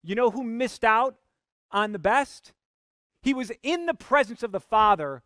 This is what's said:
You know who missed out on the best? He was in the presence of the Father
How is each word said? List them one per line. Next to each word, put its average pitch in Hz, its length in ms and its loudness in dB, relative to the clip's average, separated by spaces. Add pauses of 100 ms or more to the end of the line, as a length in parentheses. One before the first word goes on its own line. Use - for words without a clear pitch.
You 185 140 -6
know 240 160 2
who 240 100 -8
missed 233 440 -4
out 226 340 2 (500)
on 208 220 -2
the 202 80 -8
best? 233 540 -2 (680)
He 269 120 0
was 247 180 -6 (100)
in 339 260 -4
the 330 60 0
presence 240 480 -2
of 220 120 -8
the 190 80 -6
Father 170 640 2